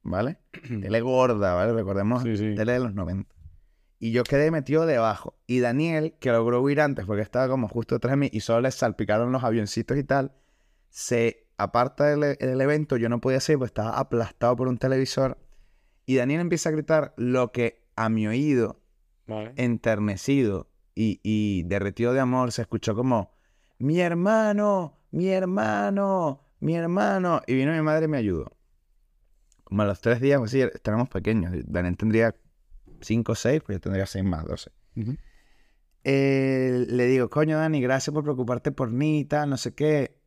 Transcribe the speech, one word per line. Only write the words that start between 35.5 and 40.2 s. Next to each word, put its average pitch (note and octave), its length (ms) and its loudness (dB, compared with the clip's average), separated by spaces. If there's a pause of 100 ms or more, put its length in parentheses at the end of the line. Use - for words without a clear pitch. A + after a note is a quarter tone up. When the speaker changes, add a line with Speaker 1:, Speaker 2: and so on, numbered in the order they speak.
Speaker 1:
Eh, C3+ 840 2
le B2 200 2
digo, B2+ 220 4
"Coño, D#3 280 2
Dani, D#3 240 0
gracias C3 320 0
por D3+ 100 -2
preocuparte B2+ 480 -2
por C3 180 -4
mí D3+ 300 0
y C#3+ 60 -2
tal, D3 240 -2
no C3 80 -2
sé - 180 -8
qué". D3 520 0